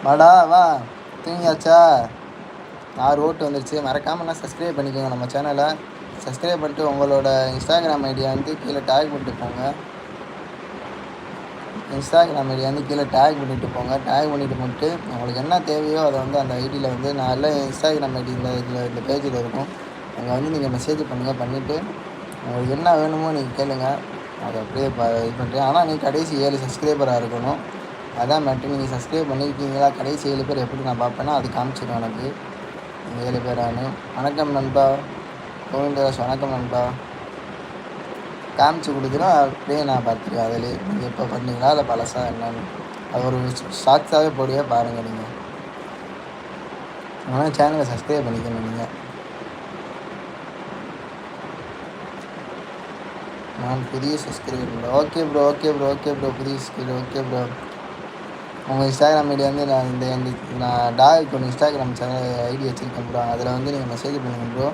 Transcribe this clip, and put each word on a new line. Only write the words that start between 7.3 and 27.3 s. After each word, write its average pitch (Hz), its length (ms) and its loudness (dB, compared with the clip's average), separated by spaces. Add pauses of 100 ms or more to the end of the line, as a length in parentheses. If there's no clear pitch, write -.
Instagram 156 460 2
ஐ 135 100 -2
டியை 135 140 0
வந்து 139 380 -2
கீழே 143 140 -2
டேக் 139 340 4
பண்ணிட்டு 131 180 -4
போங்க. 123 420 -4 (2250)
Instagram 151 520 4
ஐ 131 80 0
டியை 131 40 0
வந்து 135 240 -2
கீழே 147 140 0
டேக் 139 380 6
பண்ணிட்டு 131 280 -2
போங்க. 123 280 -2
டேக் 139 340 2
பண்ணிட்டு 139 260 -2
போட்டு 127 420 -2 (140)
உங்களுக்கு 120 300 -4
என்ன 170 180 4
தேவையோ 156 420 0
அதை 139 180 4
வந்து 135 200 0
அந்த 131 140 0
ஐ 127 140 -2
டியில் 135 220 -2
வந்து 131 240 -2
நான் 131 160 0
எல்லாம் 139 220 2
Instagram 139 680 0
ஐ 127 60 -4
டி 127 80 -4
இந்த 123 180 -2
இதில், 123 400 -4
இந்த 117 180 -6
பேஜில் 135 320 0
இருக்கும். 120 280 -4 (500)
அங்கே 120 120 -6
வந்து 135 200 0
நீங்கள் 139 300 0
மெசேஜ் 151 300 0
பண்ணுங்க. 127 360 -2
பண்ணிவிட்டு 135 360 -2 (640)
உங்களுக்கு 123 300 -2
என்ன 170 200 6
வேணுமோ 156 360 2
நீங்கள் 135 260 -2
கேளுங்க. 135 300 0 (580)
அதை 113 140 -4
அப்படியே 110 280 -2 (100)
ப-, 117 280 2
இது 117 140 -2
பண்ணுறேன். 131 280 2
ஆனால் 165 200 6
நீ 156 100 0
கடைசி 151 400 0
ஏழு 139 200 2
சப்ஸ்கிரைபராக 131 640 2
இருக்கணும். 120 600 -4 (380)